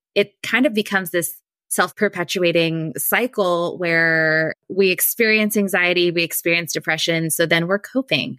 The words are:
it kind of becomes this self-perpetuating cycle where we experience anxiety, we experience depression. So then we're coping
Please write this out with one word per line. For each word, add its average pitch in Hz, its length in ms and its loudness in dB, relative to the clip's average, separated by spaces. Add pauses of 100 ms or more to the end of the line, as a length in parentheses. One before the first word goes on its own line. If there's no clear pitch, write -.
(140)
it 202 280 0
kind 247 240 2
of 220 80 0
becomes 196 360 -2
this 170 240 -2 (360)
self-perpetuating 170 1300 0
cycle 190 800 -2
where 160 760 2 (140)
we 190 220 2
experience 214 640 0
anxiety, 180 540 2
we 170 120 0
experience 170 520 -2
depression. 160 560 -2
So 165 160 0
then 170 200 2
we're 196 120 0
coping 151 600 -4